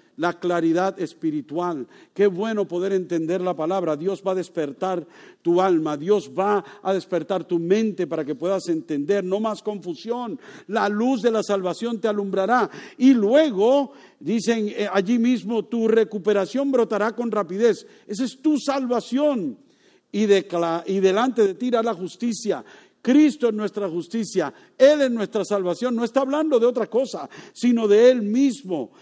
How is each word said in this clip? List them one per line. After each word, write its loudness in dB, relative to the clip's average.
La -2
claridad 0
espiritual. -6
Qué 2
bueno -2
poder -4
entender -2
la -2
palabra. -2
Dios -6
va 0
a -2
despertar -6
tu 2
alma. 2
Dios -2
va 0
a 0
despertar -4
tu -2
mente 0
para -4
que -6
puedas -4
entender. -2
No -2
más -4
confusión. -8
La 0
luz 0
de 2
la 2
salvación -4
te 0
alumbrará. 0
Y 8
luego, 4
dicen, -2
eh, -4
allí 2
mismo, 0
"Tu 0
recuperación 0
brotará 0
con -4
rapidez". 0
Esa -6
es -8
tu 2
salvación. -2
Y 0
decla-, 0
y -2
delante 2
de -4
ti -6
irá 0
la -4
justicia. -6
Cristo 4
es -2
nuestra -4
justicia, -4
Él 8
es 2
nuestra -2
salvación. -2
No -2
está 0
hablando 0
de 4
otra 0
cosa, -4
sino 2
de 8
Él 4
mismo. -2